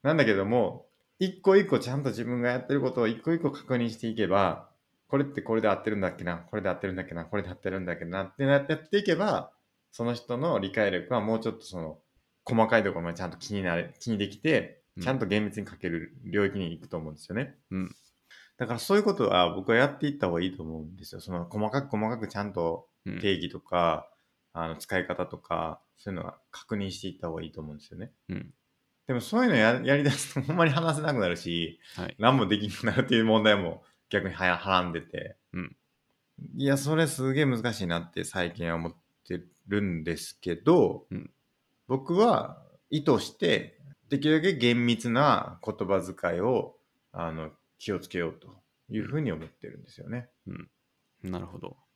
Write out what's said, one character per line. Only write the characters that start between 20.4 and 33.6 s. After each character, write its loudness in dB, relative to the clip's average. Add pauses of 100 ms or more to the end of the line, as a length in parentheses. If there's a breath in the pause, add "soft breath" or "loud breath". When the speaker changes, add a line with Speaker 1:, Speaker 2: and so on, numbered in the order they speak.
Speaker 1:
い 0
い -6
と -12
思 -10
う -10
ん -14
で -18
す -18
よ。 -14
そ -12
の -6
細 -4
か -2
く -14
細 -2
か -4
く -6
ち -12
ゃ -2
ん -8
と -4 (340)
定 2
義 -6
と -12
か、 0 (440 soft breath)
Speaker 2:
う -8
ん。 -2
Speaker 1:
あ -4
の、 -8
使 -4
い -4
方 -4
と -14
か、 -6 (160)
そ -10
う -6
い -6
う -8
の -8
は -14 (140)
確 -10
認 -6
し -12
て -10
い -12
っ -20
た -8
方 -6
が -8
い -10
い -14
と -14
思 -12
う -14
ん -18
で -20
す -20
よ -16
ね。 -14 (180)
Speaker 2:
う -6
ん。 -12 (540)
Speaker 1:
で -2
も -2
そ -2
う 4
い 4
う 4
の 4
や、 6
や 4
り 2
だ 4
す -4
と -2
ほ -4
ん 0
ま 6
に 4
話 2
せ -4
な 0
く 0
な 2
る 0
し、 -4 (160 loud breath)
Speaker 2:
は -6
い。 -10
Speaker 1:
何 6
も 2
で 2
き -4
な -8
く -8
な 2
る 2
っ 2
て 4
い 6
う 4
問 6
題 8
も -4 (260 soft breath)